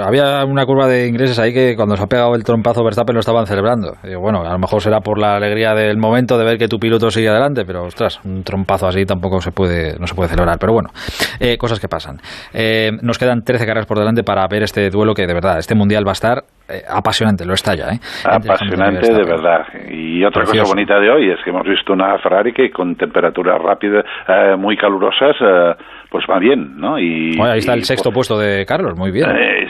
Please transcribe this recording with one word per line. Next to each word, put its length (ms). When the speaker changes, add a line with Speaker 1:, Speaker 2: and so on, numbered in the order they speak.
Speaker 1:
había 420
una 200
curva 220
de 200
ingleses 300
ahí 160
que 220
cuando 200
se 80
ha 40
pegado 280
el 80
trompazo 400
Verstappen 300
lo 60
estaban 260
celebrando. 480
Y 120
bueno, 260
a 120
lo 40
mejor 240
será 200
por 180
la 160
alegría 380
del 240
momento 400
de 80
ver 120
que 100
tu 120
piloto 320
sigue 180
adelante, 360
pero 180
ostras, 420
un 180
trompazo 440
así 180
tampoco 340
se 120
puede, 480
no 80
se 80
puede 140
celebrar. 300
Pero 140
bueno, 160
eh, 180
cosas 220
que 80
pasan. 300
Eh, 380
nos 180
quedan 240
trece 220
carreras 200
por 140
delante 240
para 240
ver 160
este 260
duelo 240
que 140
de 60
verdad, 260
este 160
mundial 300
va 60
a 20
estar 300
eh, 100
apasionante, 560
lo 80
está 220
ya, 140
¿eh? 100
Entre 300
Speaker 2:
Apasionante, 460
Speaker 1:
Hamilton 120
y 20
Speaker 2:
de 60
Speaker 1:
Verstappen. 520
Speaker 2:
verdad. 80
Y 320
otra 200
cosa 100
Speaker 1:
Precioso. 200
Speaker 2:
bonita 260
de 120
hoy 200
es 120
que 60
hemos 180
visto 240
una 280
Ferrari 340
que 180
con 240
temperaturas 640
rápidas, 440
eh, 280
muy 200
calurosas, 640
eh, 320
pues 200
va 100
bien, 380
¿no? 200
Y, 380
Speaker 1:
Bueno, 160
ahí 80
está 140
el 80
Speaker 2:
y, 20
Speaker 1:
sexto 280
Speaker 2:
pues, 180
Speaker 1:
puesto 100
de 260
Carlos, 320
muy 140
bien. 180
Speaker 2:
eh, 340
el 60